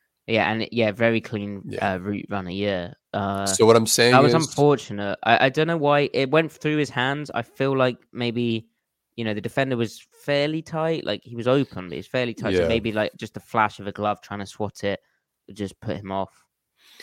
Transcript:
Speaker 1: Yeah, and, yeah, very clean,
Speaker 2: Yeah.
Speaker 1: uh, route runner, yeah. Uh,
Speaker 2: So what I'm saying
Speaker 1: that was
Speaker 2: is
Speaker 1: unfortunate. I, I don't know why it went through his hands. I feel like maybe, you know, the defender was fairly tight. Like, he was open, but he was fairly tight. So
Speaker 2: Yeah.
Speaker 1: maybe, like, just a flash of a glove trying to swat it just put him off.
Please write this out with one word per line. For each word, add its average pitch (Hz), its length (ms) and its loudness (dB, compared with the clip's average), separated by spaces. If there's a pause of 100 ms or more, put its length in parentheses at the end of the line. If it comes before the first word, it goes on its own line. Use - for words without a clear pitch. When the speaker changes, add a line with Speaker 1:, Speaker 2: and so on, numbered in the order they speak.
(260)
Speaker 1:
Yeah, 107 260 0
and, 110 180 -4
yeah, 110 220 0
very 113 280 2
clean, 101 460 -8
Speaker 2:
Yeah. 98 280 -4
Speaker 1:
uh, 92 40 -4
route 101 300 -6
runner, 95 220 -6
yeah. 95 440 -4 (180)
Uh, 98 340 -2
Speaker 2:
So 104 200 4
what 113 80 10
I'm 110 140 4
saying 120 240 4
Speaker 1:
that 131 100 8
was 139 120 6
Speaker 2:
is - 120 2
Speaker 1:
unfortunate. 110 800 0
I, 113 220 6
I - 20 4
don't 151 180 0
know 170 100 0
why 147 360 2
it 135 180 0
went 156 220 2
through 151 240 -4
his 147 140 0
hands. 139 440 -2
I 117 80 -2
feel 135 340 -2
like 127 220 2 (140)
maybe, 117 560 -2 (480)
you 117 80 -6
know, 110 100 0
the 104 60 -6
defender 131 360 -2
was 113 300 -4 (180)
fairly 147 380 -2
tight. 160 420 -4
Like, 104 200 -6
he 120 100 -16
was 117 140 -4
open, 127 400 0
but 87 40 -12
he 65 60 -8
was 92 80 -12
fairly 123 260 -4
tight. 104 220 -4
So 90 80 4
Speaker 2:
Yeah. 82 60 2
Speaker 1:
maybe, 113 240 0
like, 107 240 -2
just - 200 -12
a 104 40 -14
flash 107 400 -2
of 98 80 -10
a 98 40 -6
glove 104 280 -4
trying 101 180 -12
to 98 80 -10
swat - 380 -8
it 101 160 -2 (520)
just 98 280 -10
put 101 160 -8
him 98 160 -10
off. 95 340 -6 (560)